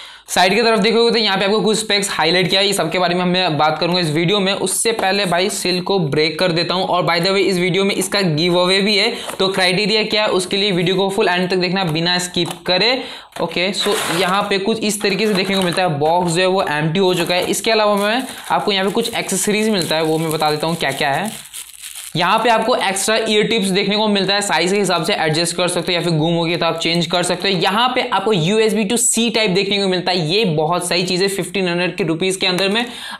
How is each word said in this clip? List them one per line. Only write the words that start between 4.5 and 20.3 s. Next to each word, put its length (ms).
उससे 380
पहले 340
भाई 240
सील 320
को 180
break 400
कर 120
देता 220
हूँ। 120
और 180
by 120
the 120
way 100
इस 200
video 260
में 120
इसका 260
गिव 380
अवे 200
भी 160
है, 180
तो 80
criteria 560
क्या 180
है 80
उसके 280
लिए 140
video 240
को 140
full 180
end 220
तक 60
देखना 280
बिना 340
skip 300
करे। 380
Okay, 320
so 140
यहाँ 240
पे 140
कुछ 260
इस 180
तरीके 260
से 60
देखने 220
को 60
मिलता 200
है। 180
Box 320
जो 100
है 60
वो 220
empty 300
हो 140
चुका 220
है। 100
इसके 260
अलावा 240
मैं 280
आपको 200
यहाँ 140
पे 60
कुछ 220
accessories 560
मिलता 260
है, 80
वो 140
मैं 140